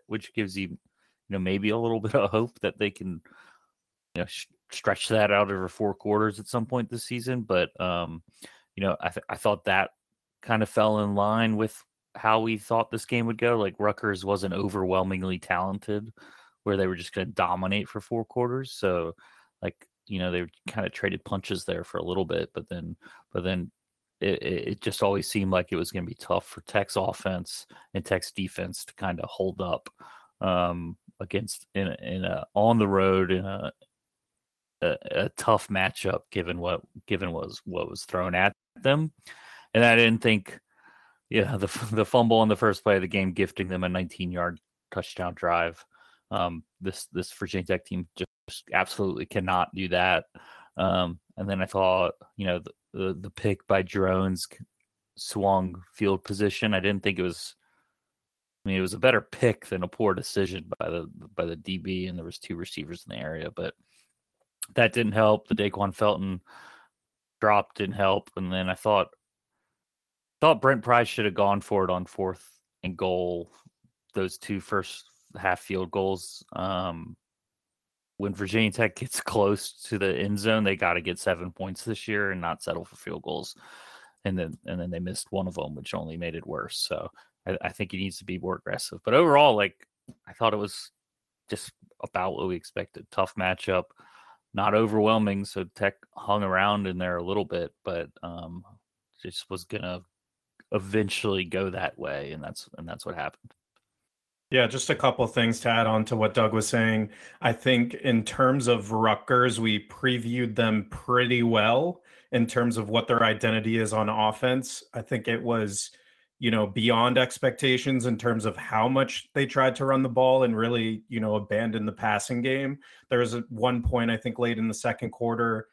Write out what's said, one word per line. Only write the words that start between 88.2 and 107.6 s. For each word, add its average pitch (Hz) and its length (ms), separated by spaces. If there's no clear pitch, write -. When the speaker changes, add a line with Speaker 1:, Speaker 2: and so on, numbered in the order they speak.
Speaker 1:
be 92 140
more 90 180
aggressive. - 460
But 113 120
overall, 143 420
like, 98 320
I - 60
thought 110 180
it 107 60
was - 320
just - 240
about - 320
what 92 140
we 90 60
expected. - 560
Tough - 240
matchup, 92 500
not 101 220
overwhelming. 107 720
So 95 180
Tech 98 200
hung 104 280
around 98 440
in 90 120
there 90 180
a 87 80
little 98 220
bit, 85 260
but, 85 280
um, 85 400
just - 260
was 92 160
gonna 90 380
eventually 98 680
go 95 260
that - 280
way, 71 340
and 76 120
that's, - 320
and 82 100
that's 82 200
what 85 80
happened. - 400
Speaker 2:
Yeah, 127 160
just 127 240
a 147 40
couple 127 320
things 117 340
to 120 100
add 113 160
on 110 200
to 120 100
what 110 180
Doug 110 180
was 110 160
saying. 110 420
I 117 120
think 120 420